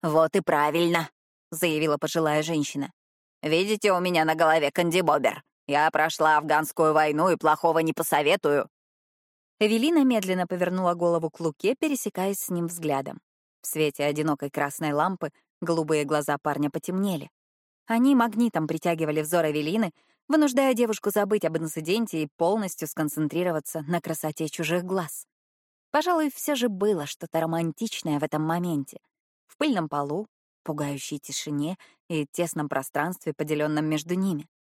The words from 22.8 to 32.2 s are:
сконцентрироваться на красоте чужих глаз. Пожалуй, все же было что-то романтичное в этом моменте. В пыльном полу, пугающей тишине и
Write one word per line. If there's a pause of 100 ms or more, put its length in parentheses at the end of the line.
сконцентрироваться
на
красоте
чужих
глаз. (640)
Пожалуй,
все
же
было
что-то
романтичное
в
этом
моменте. (480)
В
пыльном
полу, (360)
пугающей
тишине (320)
и